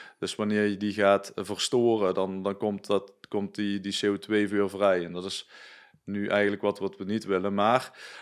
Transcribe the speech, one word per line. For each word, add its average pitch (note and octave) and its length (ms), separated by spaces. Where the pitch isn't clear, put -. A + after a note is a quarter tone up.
dus F#2+ 160
wanneer G#2 320
je G2+ 100
die G#2 160
gaat G2 420
verstoren, G#2 800
dan, F#2+ 280
dan G2 140
komt G#2 300
dat, G2 260
komt G2+ 260
die, G2+ 260
die G2 200
C - 40
O G2+ 140
twee G#2 300
weer G2+ 220
vrij. F#2+ 340
En E2+ 80
dat F2+ 120
is - 240
nu G2+ 240
eigenlijk G2+ 340
wat, G2+ 160
wat F#2+ 180
we G2 80
niet G#2+ 200
willen. G2 300
Maar A2 440